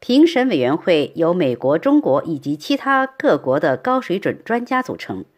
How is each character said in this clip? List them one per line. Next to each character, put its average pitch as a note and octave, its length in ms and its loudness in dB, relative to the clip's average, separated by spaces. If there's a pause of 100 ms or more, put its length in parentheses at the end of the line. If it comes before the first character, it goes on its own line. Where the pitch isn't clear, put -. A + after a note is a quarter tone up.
评 C#4 260 4
审 C4 220 2
委 G#3 80 0
员 C3 200 2
会 D#3 380 0
由 E3 180 2
美 D3+ 220 0
国、 C3+ 240 0
中 C#4+ 220 2
国 C#3+ 240 0
以 D#3+ 120 -6
及 C#3 200 -6
其 C#4 200 -4
他 C4+ 300 0
各 C4 320 0
国 C#3 220 0
的 C#3 160 0
高 B3+ 240 -2
水 F#3+ 180 -4
准 C#3 260 -4
专 A#3+ 220 -4
家 B3+ 160 -2
组 - 140 -8
成。 - 280 -10 (140)